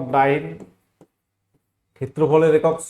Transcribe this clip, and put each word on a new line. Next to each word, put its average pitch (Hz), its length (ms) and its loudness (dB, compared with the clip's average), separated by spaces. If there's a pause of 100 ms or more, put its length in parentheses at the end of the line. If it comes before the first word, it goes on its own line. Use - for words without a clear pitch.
(160)
ডাইন, 139 300 2 (1500)
ক্ষেত্রফলের 156 640 2
একক 160 180 0 (120)